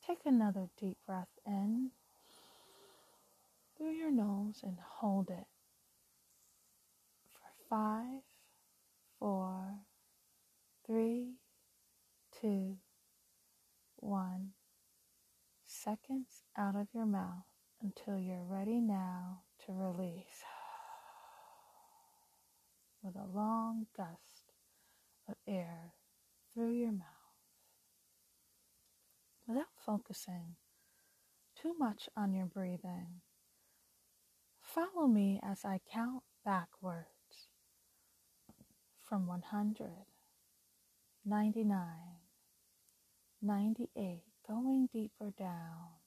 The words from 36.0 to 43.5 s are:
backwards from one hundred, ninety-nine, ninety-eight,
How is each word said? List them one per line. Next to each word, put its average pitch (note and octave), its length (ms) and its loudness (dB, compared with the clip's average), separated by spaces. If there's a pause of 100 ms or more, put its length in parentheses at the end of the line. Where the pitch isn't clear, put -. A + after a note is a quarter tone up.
backwards F3+ 640 -2 (1900)
from F#3+ 260 0
one F3+ 160 -2
hundred, G#3 640 -2 (1200)
ninety-nine, G3 920 2 (1200)
ninety-eight, G3+ 800 0 (240)